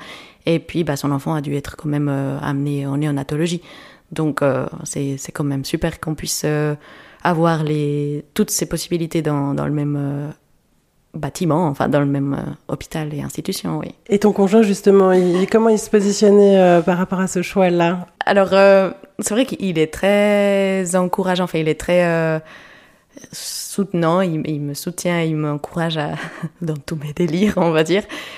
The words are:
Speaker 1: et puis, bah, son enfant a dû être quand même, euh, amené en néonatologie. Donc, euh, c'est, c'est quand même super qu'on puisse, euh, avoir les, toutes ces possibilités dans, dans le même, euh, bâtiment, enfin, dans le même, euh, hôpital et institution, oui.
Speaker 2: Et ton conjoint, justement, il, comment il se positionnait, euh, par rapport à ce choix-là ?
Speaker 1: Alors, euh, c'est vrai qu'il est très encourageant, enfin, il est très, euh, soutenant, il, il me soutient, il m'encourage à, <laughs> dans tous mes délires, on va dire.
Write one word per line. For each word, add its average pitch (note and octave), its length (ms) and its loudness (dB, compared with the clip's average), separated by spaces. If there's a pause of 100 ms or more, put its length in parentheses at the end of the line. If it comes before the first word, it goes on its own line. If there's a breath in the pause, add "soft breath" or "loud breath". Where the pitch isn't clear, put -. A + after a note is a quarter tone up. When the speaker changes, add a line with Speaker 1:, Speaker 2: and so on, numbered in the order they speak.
(460 loud breath)
Speaker 1:
et E3 120 2
puis, D#3+ 260 -4
bah, D3 120 -2
son C#3+ 160 -2
enfant C#3+ 220 -2
a D3+ 80 -4
dû C#3+ 120 -6
être - 220 -8
quand D3+ 140 -6
même, D3 180 0
euh, C#3 320 -4
amené C#3+ 460 -4
en C#3 100 -2
néonatologie. D3+ 640 -2 (500 loud breath)
Donc, D#3 300 -4
euh, C3 260 2 (180)
c'est, C#3 340 -6
c'est - 140 -14
quand D#3 120 -4
même C#3 220 -4
super E3 340 -4
qu'on E3 140 -6
puisse, - 320 -6
euh, D3+ 300 0 (460 loud breath)
avoir E3 400 2
les, D3 720 -2
toutes - 180 0
ces - 140 -4
possibilités E3 560 -4
dans, D3 320 -2
dans C#3+ 140 -2
le D3 60 -2
même, D3 260 -2
euh, C#3+ 320 -6 (840)
bâtiment, D#3 540 -2
enfin, C#3 200 0
dans C#3+ 120 2
le C#3+ 60 2
même, C#3 280 -2
euh, - 180 -6 (160)
hôpital D3+ 460 -8
et C#3+ 80 -8
institution, D#3+ 560 -6
oui. - 160 -10 (140)
Speaker 2:
Et G3+ 100 2
ton G3+ 140 4
conjoint, G3+ 300 4
justement, G3 500 4
il, F#3 380 4
comment A3+ 200 4
il G#3+ 80 4
se G#3+ 100 -8
positionnait, G3+ 680 6
euh, F3 240 6
par F3 160 0
rapport F#3 200 -2
à F#3+ 80 0
ce F#3 160 -4
choix-là ? F3 640 0 (180)
Speaker 1:
Alors, G3 260 2
euh, G3 380 6 (280)
c'est G#3+ 140 -4
vrai B3 140 2
qu'il F#3 320 -4
est D#3 140 2
très G3 1040 2
encourageant, F3+ 480 0
enfin, E3+ 140 -2
il D#3 100 0
est D3+ 120 0
très, F3 240 2
euh, E3 340 0 (920 loud breath)
soutenant, F3 880 -2
il, E3 260 -2
il D3+ 140 -4
me C#3+ 140 -6
soutient, F3 480 -4
il D#3+ 120 -2
m'encourage D3+ 640 -4
à, D3+ 140 -4 (260 loud breath)
<laughs> - 260 -12
dans D#3 140 -4
tous D3+ 200 -8
mes D3 180 -10
délires, F3 420 0
on E3+ 140 2
va D#3+ 140 2
dire. F#3 200 0 (340 loud breath)